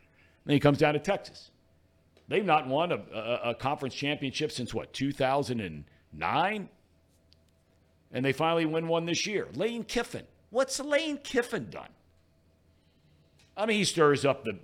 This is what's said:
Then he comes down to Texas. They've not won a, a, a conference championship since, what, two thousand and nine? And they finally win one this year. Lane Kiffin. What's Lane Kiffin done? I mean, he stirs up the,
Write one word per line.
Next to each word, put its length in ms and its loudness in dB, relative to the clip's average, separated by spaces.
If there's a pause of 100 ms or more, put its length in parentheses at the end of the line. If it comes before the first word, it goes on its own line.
(440)
Then 80 0
he 80 6
comes 160 6
down 160 4
to 80 0
Texas. 500 -4 (760)
They've 160 0
not 240 4
won 240 0
a, 120 -2 (100)
a, 380 -2
a 40 0
conference 400 -4
championship 560 -4
since, 220 -8
what, 220 -6
two 180 -2
thousand 480 0
and 240 -8 (260)
nine? 600 -2 (1400)
And 120 -2
they 80 2
finally 320 2
win 240 -2
one 160 0
this 220 -2
year. 260 -4
Lane 320 -4
Kiffin. 400 -4 (240)
What's 320 0
Lane 380 0
Kiffin 500 -2
done? 220 -14 (1700)
I 80 0
mean, 100 4
he 80 4
stirs 400 6
up 180 4
the, 220 -6